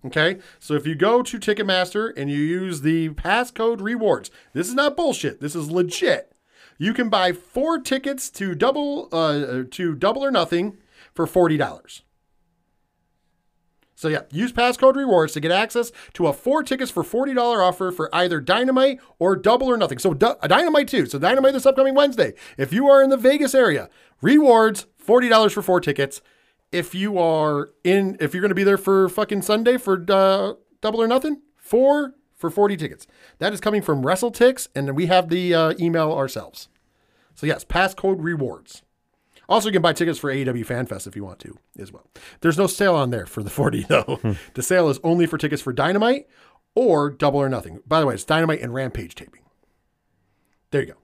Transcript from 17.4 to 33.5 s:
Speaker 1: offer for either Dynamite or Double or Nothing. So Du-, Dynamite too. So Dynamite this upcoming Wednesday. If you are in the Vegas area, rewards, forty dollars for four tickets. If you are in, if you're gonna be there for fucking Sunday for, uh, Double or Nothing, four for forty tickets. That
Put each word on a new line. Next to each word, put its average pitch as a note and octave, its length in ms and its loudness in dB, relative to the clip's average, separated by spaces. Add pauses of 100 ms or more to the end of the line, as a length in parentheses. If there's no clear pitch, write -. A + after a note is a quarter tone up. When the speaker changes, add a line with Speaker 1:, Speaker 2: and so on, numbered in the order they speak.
Speaker 1:
offer F3+ 300 0
for D#3+ 200 -6
either F3 280 0
Dynamite B3+ 580 2 (220)
or F#3 160 2
Double B3+ 340 2
or A#3+ 60 2
Nothing. G#3 220 -2
So F#3 140 0
Du-, E3+ 300 0
Dynamite D4 460 2
too. F3+ 180 0
So C#3 140 -8
Dynamite C4 320 4
this C4 140 0
upcoming C4+ 280 4
Wednesday. B3 380 2 (260)
If C3+ 140 -4
you C4 160 2
are C#4 140 8
in C4+ 80 4
the C4+ 60 2
Vegas C4+ 380 2
area, F#3 340 2 (320)
rewards, A3+ 680 4 (100)
forty B3 320 2
dollars A3 240 6
for G#3 100 -4
four F3+ 180 2
tickets. C#3 400 -4 (520)
If F3 220 -6
you G3 240 -4
are D#3 520 0 (140)
in, F#3+ 340 2
if D3+ 160 -2
you're F3+ 80 -4
gonna G3+ 120 0
be G3 100 0
there G3 140 4
for F#3+ 300 2
fucking G3+ 340 -2
Sunday A3+ 340 2
for, F#3+ 320 -2
uh, G3 460 2 (260)
Double A3 220 -2
or A3+ 40 2
Nothing, C4 360 -2 (120)
four C#4 600 2 (200)
for E3 160 -6
forty G3+ 260 0
tickets. - 300 -10 (320)
That F#3 140 -2